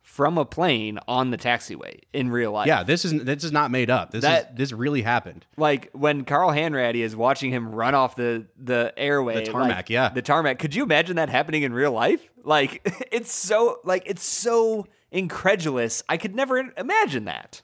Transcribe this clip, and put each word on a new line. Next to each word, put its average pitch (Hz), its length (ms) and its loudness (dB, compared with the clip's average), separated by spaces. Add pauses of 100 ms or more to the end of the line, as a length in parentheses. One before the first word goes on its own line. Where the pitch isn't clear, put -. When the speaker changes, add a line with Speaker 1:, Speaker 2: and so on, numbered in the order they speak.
Speaker 1:
from 156 340 0
a 147 80 2
plane 110 640 -2
on 127 240 0
the 117 80 -4
taxiway 113 580 -4 (160)
in 131 160 0
real 120 220 0
life. 104 160 0
Speaker 2:
Yeah, 135 160 4
this 151 200 0
is, 156 200 0
this 143 200 -4
is 165 80 -6
not 147 200 2
made 123 180 0
up. 117 220 0
This 113 100 -6
Speaker 1:
That 151 300 2
Speaker 2:
is, 123 60 -18
this 135 140 -2
really 123 300 -2
happened. 110 420 -2 (140)
Speaker 1:
Like, 147 360 0
when 143 300 0
Carl 156 280 2
Hanratty 143 460 0
is 113 180 -2
watching 131 340 0
him 117 240 -4
run 117 220 0
off 131 200 2
the, 117 300 -2 (100)
the 120 400 0
airway, 127 480 0
Speaker 2:
The 110 80 -6
tarmac, 123 240 0
Speaker 1:
like, 92 140 -8
Speaker 2:
yeah. 117 200 2
Speaker 1:
the 127 120 -4
tarmac. 147 380 2
Could 147 160 -4
you 247 80 0
imagine 170 320 2
that 160 140 0
happening 151 340 0
in 127 100 -2
real 135 200 2
life? 127 280 2 (220)
Like, 143 380 2 (260)
<laughs> - 40 -16
it's 233 220 -4
so, 214 500 2
like, 185 220 0
it's 190 180 -8
so 226 640 0 (480)
incredulous. 151 760 0
I 165 100 0
could 190 180 -6
never 254 420 -2
imagine 226 480 0
that. 67 380 -12